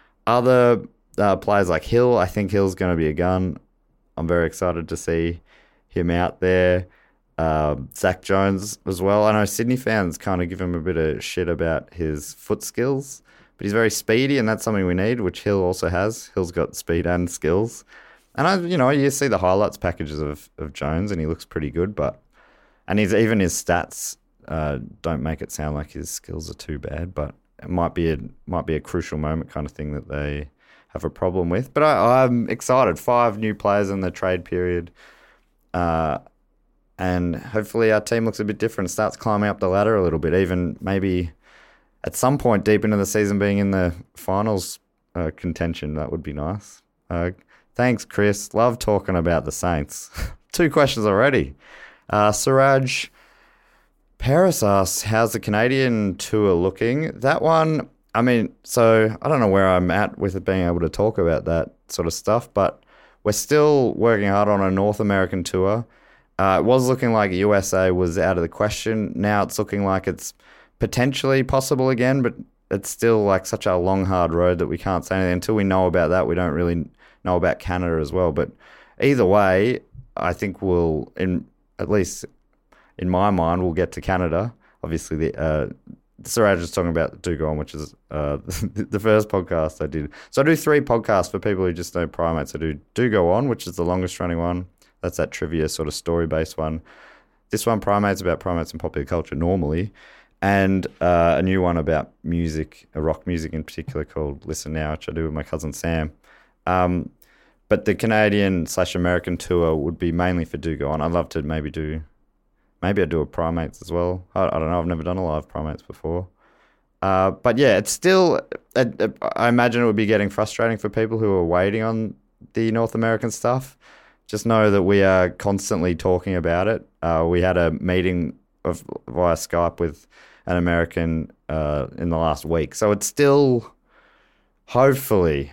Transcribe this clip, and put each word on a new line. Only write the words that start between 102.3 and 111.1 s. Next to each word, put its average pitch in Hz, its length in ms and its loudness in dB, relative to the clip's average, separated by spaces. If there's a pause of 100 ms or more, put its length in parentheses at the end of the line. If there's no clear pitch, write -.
uh, 78 60 -4
rock 78 240 -2
music 82 260 -4
in 78 120 -6
particular, - 420 -8
called 71 400 -8
Listen 78 280 -8
Now, 78 180 -4
which - 180 -10
I - 20 -6
do 80 120 -4
with 76 100 -4
my 76 80 -6
cousin 76 320 -8
Sam. 80 380 -2 (560)
Um, 90 420 0 (580)
but - 180 0
the 104 100 2
Canadian 101 720 2
slash - 260 -2
American 90 440 0
tour 85 380 2
would 78 220 -4
be 87 140 -2
mainly 87 340 0
for - 120 -10
Do 78 180 -6
Go 71 160 -4
On. 76 100 -2
I'd 82 120 -2